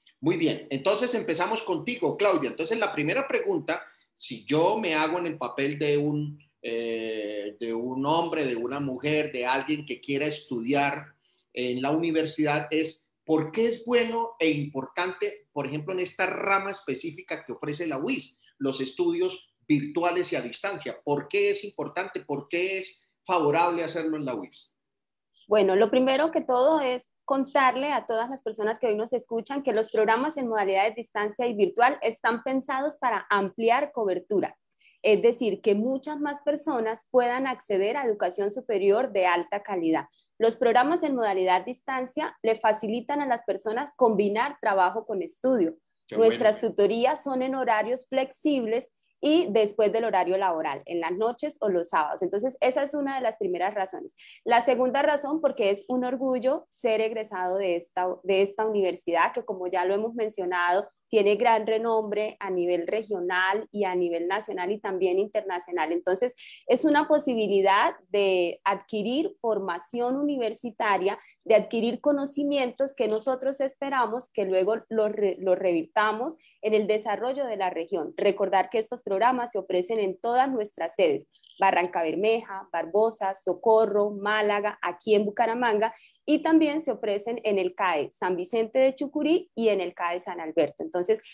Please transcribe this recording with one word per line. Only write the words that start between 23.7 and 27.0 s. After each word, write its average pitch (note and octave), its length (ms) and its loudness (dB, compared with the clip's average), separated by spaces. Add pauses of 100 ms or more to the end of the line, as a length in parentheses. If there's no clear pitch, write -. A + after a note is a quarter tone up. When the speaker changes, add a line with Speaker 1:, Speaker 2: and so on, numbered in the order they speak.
Speaker 1:
hacerlo D#3+ 320 -4
en D3+ 80 -6
la B2+ 100 -4
uis? - 440 -12 (680)
Speaker 2:
Bueno, G3 300 4
lo G#3+ 160 4
primero C4 400 4
que E4 80 0
todo C4+ 400 4
es B3+ 300 -4 (160)